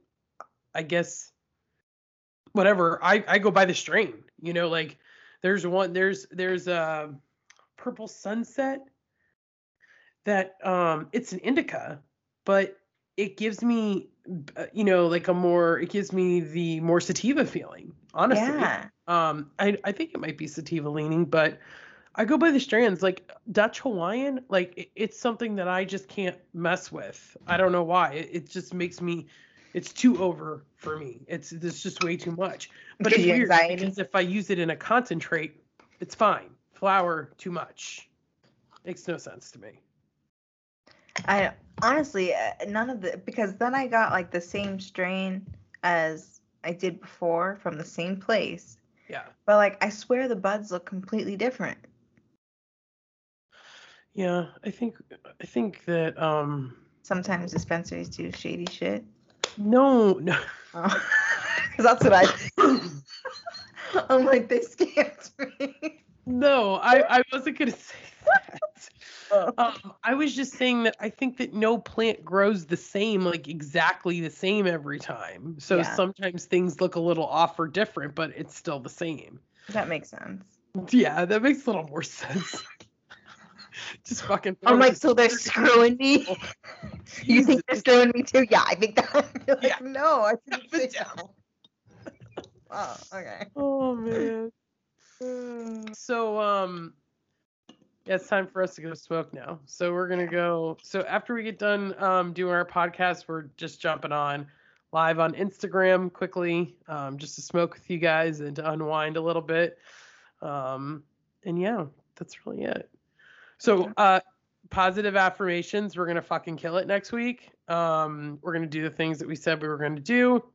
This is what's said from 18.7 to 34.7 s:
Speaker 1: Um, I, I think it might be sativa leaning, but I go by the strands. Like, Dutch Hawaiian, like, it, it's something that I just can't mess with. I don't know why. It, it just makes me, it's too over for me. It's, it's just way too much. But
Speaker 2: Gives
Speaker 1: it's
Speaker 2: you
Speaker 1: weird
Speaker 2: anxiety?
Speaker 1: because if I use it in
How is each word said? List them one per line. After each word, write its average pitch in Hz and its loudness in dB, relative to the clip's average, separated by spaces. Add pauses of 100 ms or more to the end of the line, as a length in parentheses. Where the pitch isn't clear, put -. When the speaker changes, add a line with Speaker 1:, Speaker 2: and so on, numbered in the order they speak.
Speaker 1:
Um, 160 0
I, 202 0
I 202 -4
think 320 -8
it - -8
might 160 -8
be 156 -10
sativa 147 -8
leaning, 156 -2
but 156 0 (560)
I 220 0
go 277 2
by 330 4
the 277 4
strands. 208 2
Like, 185 -2 (200)
Dutch 208 0
Hawaiian, 254 -4
like, 180 0
it, 180 -14
it's 214 -6
something 226 -4
that 180 -4
I 185 -2
just 190 -10
can't 180 -4 (180)
mess 175 -4
with. - -16 (100)
I 175 0
don't 185 4
know 175 2
why. 165 2
It, 160 -8
it 170 -10
just 180 -12
makes 175 -6
me, 170 -4 (460)
it's - -8
too 233 4
over 156 -4 (100)
for 156 -10
me. 143 -14
It's, - -12
it's 165 -8
just 185 -6
way 175 -2
too 170 -8
much. 170 -8 (300)
But 208 2
Speaker 2:
Gives 226 6
Speaker 1:
it's 175 4
Speaker 2:
you 175 6
Speaker 1:
weird 190 2
Speaker 2:
anxiety? 170 6 (100)
Speaker 1:
because 190 -6
if 190 -6
I 196 2
use 185 -2
it 185 0
in 165 0